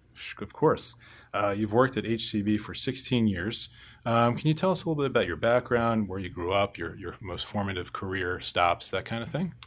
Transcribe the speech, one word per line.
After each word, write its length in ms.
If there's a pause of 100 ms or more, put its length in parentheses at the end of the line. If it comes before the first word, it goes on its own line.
(140)
Sh-, 260
of 120
course. 420 (400)
Uh, 160
you've 220
worked 240
at 100
H 240
C 120
B 140
for 180
sixteen 520
years. 420 (380)
Um, 300
can 120
you 60
tell 160
us 140
a 40
little 140
bit 80
about 160
your 100
background, 720
where 100
you 120
grew 240
up, 240
your, 180
your 240
most 240
formative 480
career 480
stops, 500
that 140
kind 180
of 60
thing? 240 (140)